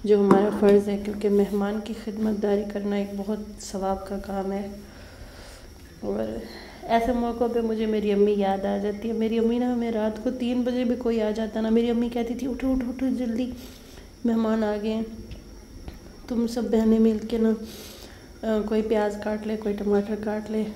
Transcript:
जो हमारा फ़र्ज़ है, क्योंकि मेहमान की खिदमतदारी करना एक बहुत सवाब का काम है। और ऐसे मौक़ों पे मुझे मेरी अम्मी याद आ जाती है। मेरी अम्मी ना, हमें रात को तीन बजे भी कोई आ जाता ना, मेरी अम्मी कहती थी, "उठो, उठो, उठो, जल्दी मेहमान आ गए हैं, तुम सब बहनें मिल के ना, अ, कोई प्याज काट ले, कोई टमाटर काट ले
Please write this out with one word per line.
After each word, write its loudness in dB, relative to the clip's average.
जो 6
हमारा 8
फ़र्ज़ 6
है, 0
क्योंकि -2
मेहमान 2
की -8
खिदमतदारी -2
करना -4
एक -4
बहुत -6
सवाब -4
का -6
काम -4
है। -4
और -4
ऐसे 2
मौक़ों 0
पे 0
मुझे 0
मेरी 0
अम्मी 4
याद 2
आ 0
जाती -4
है। -2
मेरी 0
अम्मी 2
ना, 0
हमें -2
रात -2
को 0
तीन 0
बजे 0
भी 0
कोई 0
आ 2
जाता -2
ना, 0
मेरी 4
अम्मी 2
कहती -2
थी, -6
"उठो, 0
उठो, 0
उठो, -2
जल्दी -2
मेहमान 2
आ 0
गए -2
हैं, -2
तुम 2
सब -2
बहनें 6
मिल 6
के -2
ना, 4
अ, 2
कोई 2
प्याज 2
काट -4
ले, -2
कोई -2
टमाटर 2
काट -4
ले 0